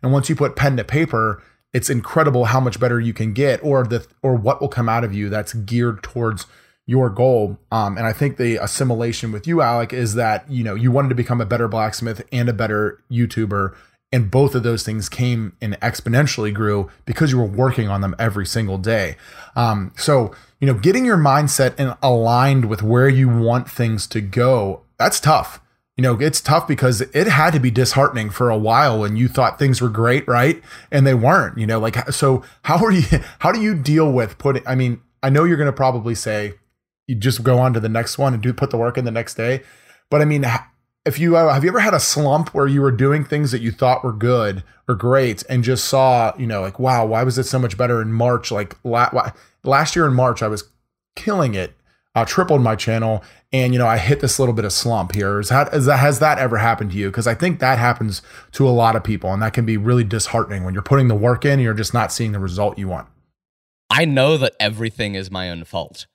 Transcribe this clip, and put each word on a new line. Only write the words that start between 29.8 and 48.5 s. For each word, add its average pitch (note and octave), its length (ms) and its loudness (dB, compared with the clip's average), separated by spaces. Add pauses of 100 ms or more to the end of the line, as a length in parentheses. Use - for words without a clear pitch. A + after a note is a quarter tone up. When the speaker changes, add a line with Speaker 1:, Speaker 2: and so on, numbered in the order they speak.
Speaker 1:
were B2 80 0
great, A#2 400 0
right? B2+ 340 2 (300)
And C#3 120 4
they C3+ 100 4
weren't, B2 440 2
you G#2+ 80 -2
know, A2 140 0
like, A2+ 320 -4
so C3+ 320 0 (180)
how D#3 220 2
are A3 80 4
you, F3+ 100 4 (200)
<laughs> - 180 -18
how E3 100 2
do A3+ 100 0
you G#3+ 140 0
deal D3+ 380 2
with A#2+ 260 -2
putting, C3 300 -2
I C3 80 0
mean, B2 240 -2 (200)
I C3+ 100 0
know C#3+ 120 4
you're F3 140 4
gonna C#3+ 160 0
probably B2 420 0
say, G#2 400 -6 (540)
you C3 60 -4
just A#2 300 -2
go B2+ 160 4
on B2+ 120 4
to A#2 60 0
the A2 100 -4
next A#2 300 -4
one C#3 160 0
and A2 80 -4
do, B2 100 -2
put C3 180 -2
the - 60 -4
work A#2 220 -2
in B2+ 60 -4
the A#2 80 -4
next A2+ 240 -6
day. B2 260 -2 (480)
But D3 120 4
I - 20 4
mean, D3 180 0
ha-, B2 260 -2 (360)
if C#3+ 160 -2
you, E3+ 160 4
uh, D#3+ 180 6
have C#3 80 2
you F3 80 2
ever A#3 80 0
had G#3 160 2
a D3+ 60 2
slump D3 520 0
where C#3+ 140 0
you C#3 160 2
were C#3 80 4
doing C#3 340 2
things D3 280 -2
that B2 80 -4
you A2+ 100 -4
thought B2+ 320 0
were B2+ 100 -4
good G#2+ 520 0 (240)
or B2+ 80 0
great B2 520 0
and B2+ 140 0
just B2 220 0
saw, B2+ 520 2
you B2 120 -6
know, G#2 140 -4
like, F#2+ 180 -8
"Wow, B2+ 260 2
why A2 160 0
was B2+ 160 -2
it C3 60 0
so C3 160 -2
much G#2 180 -4
better A2+ 240 0
in A2 100 -4
March?" A#2 380 0